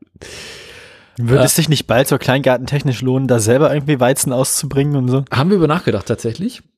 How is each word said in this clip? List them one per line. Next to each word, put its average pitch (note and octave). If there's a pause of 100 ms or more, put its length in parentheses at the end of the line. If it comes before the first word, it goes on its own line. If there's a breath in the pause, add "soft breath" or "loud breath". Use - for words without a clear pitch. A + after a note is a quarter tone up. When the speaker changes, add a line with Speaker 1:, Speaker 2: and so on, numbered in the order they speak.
(1160 loud breath)
Speaker 1:
Würde A#2+
Speaker 2:
Äh, -
Speaker 1:
es B2+
sich D#3
nicht D3
bald A#2
so C#3+
kleingartentechnisch C3
lohnen, C3
da A#2+
selber C3+
irgendwie D3
Weizen C3
auszubringen C#3
und B2+
so? C3
Speaker 2:
Haben C3+
wir G#3
über E3
nachgedacht, C3
tatsächlich. B2 (140)